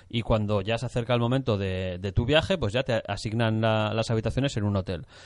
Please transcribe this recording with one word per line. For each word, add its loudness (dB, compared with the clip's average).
y -2
cuando 2
ya 0
se -6
acerca -2
el 2
momento 2
de, -2
de -4
tu 0
viaje, 4
pues -2
ya 0
te 0
asignan 0
la, 2
las 0
habitaciones 0
en -2
un 2
hotel, -4